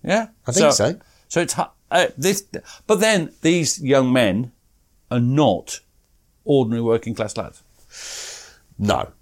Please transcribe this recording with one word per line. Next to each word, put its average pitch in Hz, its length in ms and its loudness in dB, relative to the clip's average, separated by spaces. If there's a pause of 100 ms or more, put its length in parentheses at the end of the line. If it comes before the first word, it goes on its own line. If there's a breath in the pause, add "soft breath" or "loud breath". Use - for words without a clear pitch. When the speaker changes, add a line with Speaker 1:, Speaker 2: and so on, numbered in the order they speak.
Speaker 1:
Yeah? 214 240 -2 (180)
Speaker 2:
I - 60 -6
think 147 220 4
Speaker 1:
So, 120 180 0
Speaker 2:
so. 208 80 -10 (300 soft breath)
Speaker 1:
so 165 100 -2
it's 214 140 -2
hu-, 180 100 -4 (280)
uh, 180 160 2 (100)
this, 202 280 -2 (420 loud breath)
but 208 120 2
then 208 320 0 (100)
these 165 400 0
young 131 300 2
men 120 400 0 (600)
are 123 80 0
not 123 640 0 (640)
ordinary 117 360 2
working 113 320 -2
class 107 240 -6
lads. - 240 -12 (1160 loud breath)
Speaker 2:
No. 95 340 -2 (100)